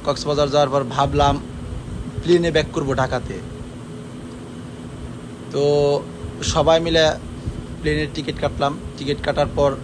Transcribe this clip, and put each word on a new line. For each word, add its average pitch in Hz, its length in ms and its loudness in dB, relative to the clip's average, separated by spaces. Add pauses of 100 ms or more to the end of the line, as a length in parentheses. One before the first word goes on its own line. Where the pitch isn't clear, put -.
কক্সবাজার 147 480 0
যাওয়ার 143 220 6
পর 139 80 4 (140)
ভাবলাম 143 400 4 (840)
প্লেনে 170 320 6
ব্যাক 151 220 4
করবো 143 220 0
ঢাকাতে। 127 400 -2 (2250)
তো 139 120 0 (800)
সবাই 160 360 6
মিলে 165 240 4 (720)
প্লেনের 151 360 0
টিকিট 151 260 -6
কাটলাম। 143 340 0 (200)
টিকিট 143 300 -4
কাটার 143 320 0
পর 143 140 4 (140)